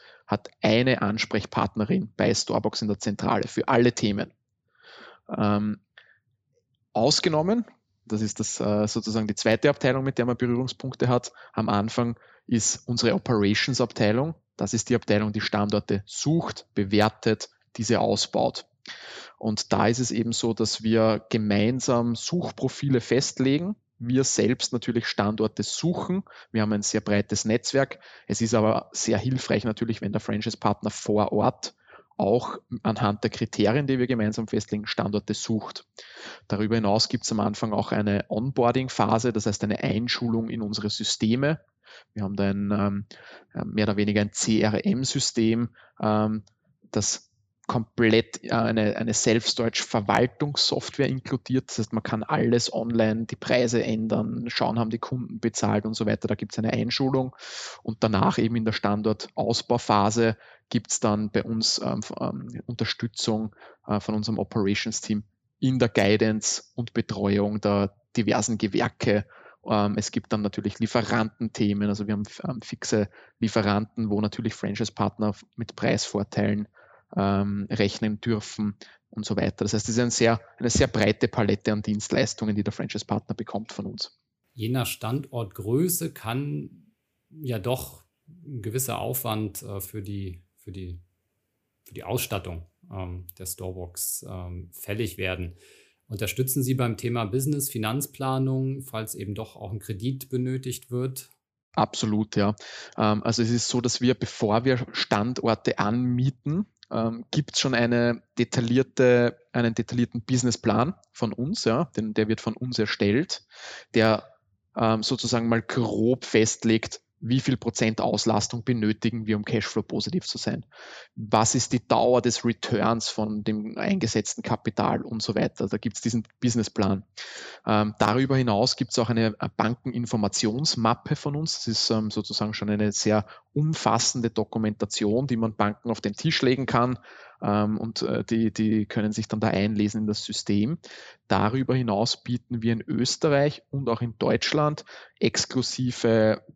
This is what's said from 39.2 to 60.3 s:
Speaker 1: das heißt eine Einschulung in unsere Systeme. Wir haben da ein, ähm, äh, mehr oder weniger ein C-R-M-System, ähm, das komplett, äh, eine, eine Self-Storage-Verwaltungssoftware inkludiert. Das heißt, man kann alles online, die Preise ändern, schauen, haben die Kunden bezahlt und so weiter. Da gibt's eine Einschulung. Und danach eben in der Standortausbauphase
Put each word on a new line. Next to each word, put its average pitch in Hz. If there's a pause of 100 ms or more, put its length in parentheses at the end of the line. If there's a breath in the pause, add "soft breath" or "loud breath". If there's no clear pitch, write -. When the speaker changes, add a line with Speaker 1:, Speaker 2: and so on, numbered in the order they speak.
Speaker 1:
das 107
heißt 107
eine 104
Einschulung 113
in 113
unsere 104
Systeme. 123 (540 loud breath)
Wir 104
haben 98
da 98
ein, 101
ähm, 101 (480 loud breath)
äh, 82
mehr 104
oder 104
weniger 104
ein 104
C-R-M-System, 113 (320 soft breath)
ähm, 107 (480)
das - (360)
komplett, 113
äh, -
eine, 113
eine 113
Self-Storage-Verwaltungssoftware 117
inkludiert. 131
Das -
heißt, 110
man 110
kann 113
alles 117
online, 113
die -
Preise 120
ändern, 113
schauen, 117
haben 113
die 120
Kunden 123
bezahlt 104
und 110
so 110
weiter. 107
Da 107
gibt's -
eine 113
Einschulung. 127 (480 loud breath)
Und 113
danach 110
eben 117
in 113
der 110
Standortausbauphase 107 (320 loud breath)